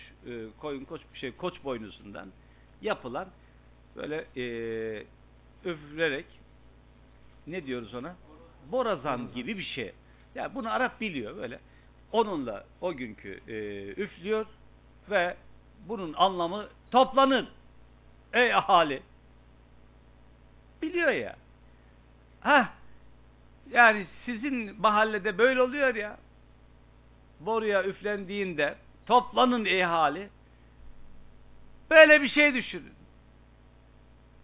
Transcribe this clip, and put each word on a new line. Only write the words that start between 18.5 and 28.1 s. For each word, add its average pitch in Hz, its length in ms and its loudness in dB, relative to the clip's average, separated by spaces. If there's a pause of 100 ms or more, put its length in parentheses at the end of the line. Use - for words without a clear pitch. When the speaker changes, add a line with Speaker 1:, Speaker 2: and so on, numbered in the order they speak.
Speaker 1:
ahali. 165 480 4 (1800)
Biliyor 339 280 0
ya. 120 260 -2 (1040)
Hah, 254 280 4 (1000)
yani 220 360 6 (200)
sizin 233 540 -6
mahallede 208 580 2
böyle 254 240 6
oluyor 254 320 0
ya. 208 220 -8 (1200)
Boruya 208 440 0
üflendiğinde 190 880 -4 (320)